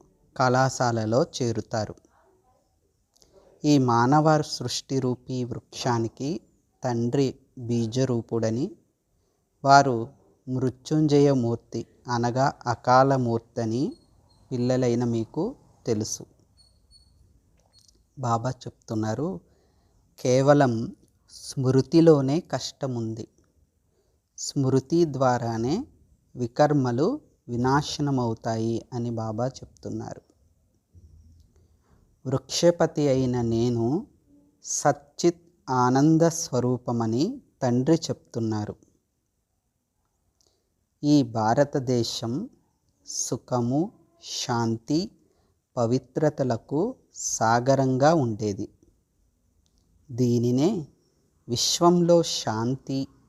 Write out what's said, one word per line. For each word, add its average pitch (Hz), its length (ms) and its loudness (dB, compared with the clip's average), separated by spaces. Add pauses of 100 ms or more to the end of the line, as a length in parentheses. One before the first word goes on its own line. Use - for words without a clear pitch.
(360)
కళాశాలలో 127 920 0 (160)
చేరుతారు. 110 520 -6 (1700)
ఈ 147 140 6
మానవ 139 640 4
సృష్టి - 580 -8
రూపీ 123 440 -4
వృక్షానికి 123 960 -6 (440)
తండ్రి 123 540 -2 (200)
బీజరూపుడని, 117 1160 -2 (880)
వారు 135 440 6 (400)
మృత్యుంజయమూర్తి 131 1400 0 (260)
అనగా 120 400 0 (140)
అకాలమూర్తని 123 1300 0 (560)
పిల్లలైన 123 520 0
మీకు 120 520 -4 (300)
తెలుసు." 107 400 -6 (1900)
బాబా 120 320 -2
చెప్తున్నారు, 117 920 -6 (800)
"కేవలం 135 760 2 (340)
స్మృతిలోనే 139 1120 4
కష్టముంది, 117 880 -6 (1080)
స్మృతి 135 680 0
ద్వారానే 123 840 -2 (500)
వికర్మలు 143 840 0 (280)
వినాశనమవుతాయి" 120 1400 -2
అని 120 180 -6
బాబా 113 380 -6
చెప్తున్నారు. - 760 -14 (2000)
వృక్షపతి 160 840 0
అయిన 127 320 0
నేను 117 640 0 (580)
సచ్చిత్ - 760 -2 (280)
ఆనంద 135 520 4
స్వరూపమని 123 1160 -2 (220)
తండ్రి 127 320 2
చెప్తున్నారు. 113 840 -6 (2250)
ఈ 147 180 4
భారతదేశం 120 1300 -2 (560)
సుఖము, 127 840 -4 (300)
శాంతి, 117 880 -4 (680)
పవిత్రతలకు 135 1160 -2 (200)
సాగరంగా 131 1000 2
ఉండేది. 110 540 -4 (1400)
దీనినే 123 760 0 (600)
విశ్వంలో 170 760 4
శాంతి 135 840 -4 (200)